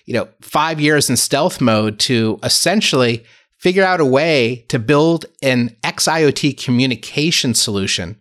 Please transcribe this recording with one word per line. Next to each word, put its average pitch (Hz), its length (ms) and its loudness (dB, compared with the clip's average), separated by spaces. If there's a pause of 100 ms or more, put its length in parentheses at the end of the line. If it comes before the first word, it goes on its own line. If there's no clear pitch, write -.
you 123 80 -8
know, 104 120 -2 (140)
five 156 400 -4
years 147 300 2
in 120 80 0
stealth 151 420 -2
mode 110 400 0
to 110 420 0
essentially 127 840 0 (340)
figure 185 260 2
out 185 160 2
a 147 60 4
way 127 640 2
to 135 100 -2
build 151 480 2 (160)
an 123 420 0
X - 240 -2
I 160 140 0
O 143 80 6
T 139 240 -2
communication 131 960 -2
solution 98 680 -4